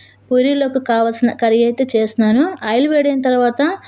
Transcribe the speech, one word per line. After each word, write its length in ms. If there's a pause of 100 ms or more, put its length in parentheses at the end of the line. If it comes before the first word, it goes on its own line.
(260)
పూరీలోకి 580
కావాల్సిన 500
కర్రీ 300
అయితే 260
చేస్తున్నాను. 540 (200)
ఆయిల్ 260
వేడైన 320
తర్వాత 400 (260)